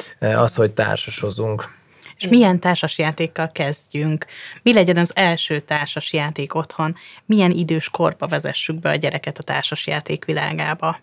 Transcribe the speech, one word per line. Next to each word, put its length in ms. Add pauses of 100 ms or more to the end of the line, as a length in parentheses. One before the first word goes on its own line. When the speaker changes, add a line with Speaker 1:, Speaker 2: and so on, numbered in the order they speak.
(180)
Speaker 1:
eh, 240
az, 120
hogy 180
társasozunk. 1000 (460)
Speaker 2:
És 100
milyen 320
társasjátékkal 920
kezdjünk? 760 (360)
Mi 120
legyen 220
az 180
első 440
társasjáték 960
otthon? 420 (300)
Milyen 240
idős 380
korba 380
vezessük 520
be 120
a 40
gyereket 440
a 40
társasjáték 840
világába? 800